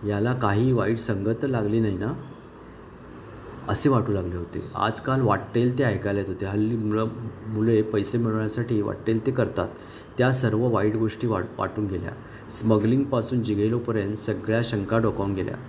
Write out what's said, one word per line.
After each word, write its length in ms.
याला 260
काही 380
वाईट 260
संगत 440
तर 60
लागली 320
नाही 180
ना, 160
असे 220
वाटू 220
लागले 240
होते. 280
आजकाल 460
वाटेल 560
ते 60
ऐकायला 360
येत 100
होते. 160
हल्ली 300
मुलं, 320
मुले 340
पैसे 360
मिळवण्यासाठी 640
वाटेल 440
ते 60
करतात. 380
त्या 140
सर्व 380
वाईट 260
गोष्टी 320
वाट-, 320
वाटून 260
गेल्या. 260
स्मगलिंगपासून 920
जिगेलोपर्यंत 720
सगळ्या 480
शंका 340
डोकावून 360
गेल्या. 220